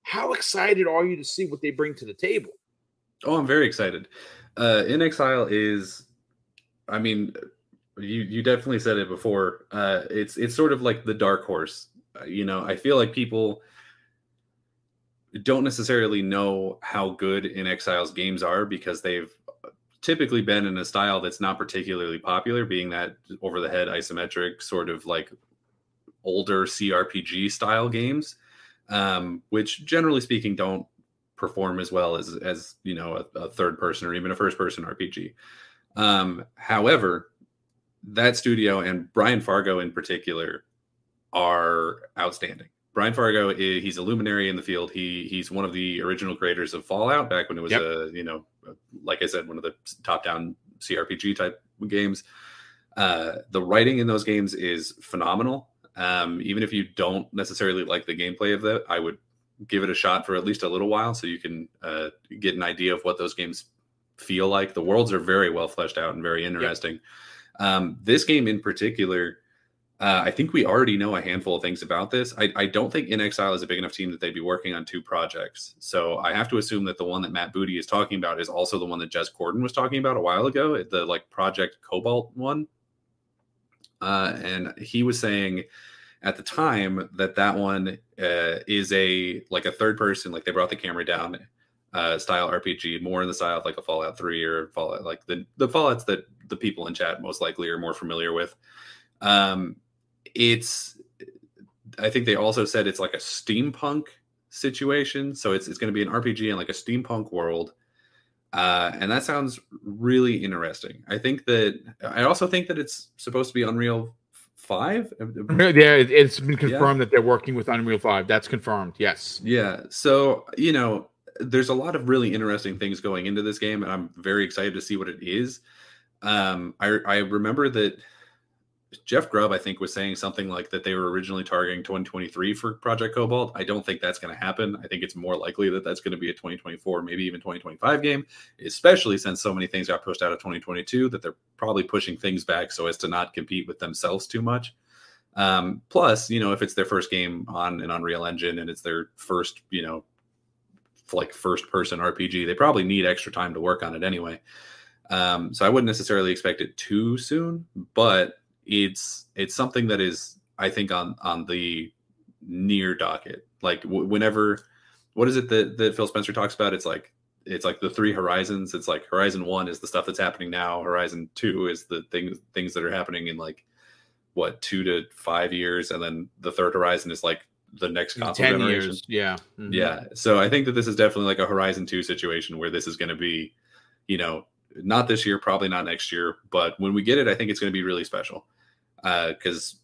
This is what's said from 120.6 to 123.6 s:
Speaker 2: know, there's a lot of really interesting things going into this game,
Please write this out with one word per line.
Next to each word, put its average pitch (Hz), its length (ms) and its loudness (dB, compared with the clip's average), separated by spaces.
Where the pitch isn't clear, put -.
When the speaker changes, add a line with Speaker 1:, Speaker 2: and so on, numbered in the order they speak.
Speaker 2:
know, 117 360 2
there's 127 300 2
a 131 40 4
lot 156 220 -2
of 123 140 0
really 120 240 4
interesting 104 440 -2
things 98 220 -4
going 95 240 -2
into 101 160 -2
this 104 180 -2
game, 107 240 -2